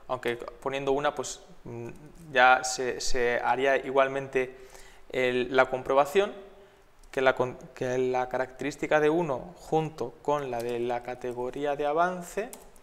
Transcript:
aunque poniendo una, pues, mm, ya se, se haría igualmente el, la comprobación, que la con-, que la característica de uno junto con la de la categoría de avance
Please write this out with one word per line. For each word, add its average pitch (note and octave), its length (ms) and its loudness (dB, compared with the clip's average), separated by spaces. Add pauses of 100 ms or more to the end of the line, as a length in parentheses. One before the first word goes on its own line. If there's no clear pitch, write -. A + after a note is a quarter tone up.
aunque A#2+ 280 -4
poniendo C3+ 540 -4
una, C#3+ 240 2
pues, - 260 -8 (220)
mm, A#2 280 -10 (420)
ya B2+ 320 8
se, - 360 -4
se A#2+ 440 2
haría C3 320 2
igualmente C3+ 800 0 (560)
el, B2 420 0
la B2+ 120 6
comprobación, C#3+ 640 2 (800)
que C3+ 100 -2
la C3 140 6
con-, B2 200 0 (180)
que B2+ 220 -2
la B2+ 320 0
característica D3+ 720 -2
de D3+ 100 4
uno D#3 480 -2
junto D#3 680 -4
con D3 280 -2
la A#2+ 80 -4
de A#2+ 220 -4
la A#2+ 240 -2
categoría B2 720 -4
de D3 100 -2
avance F3+ 640 -2 (320)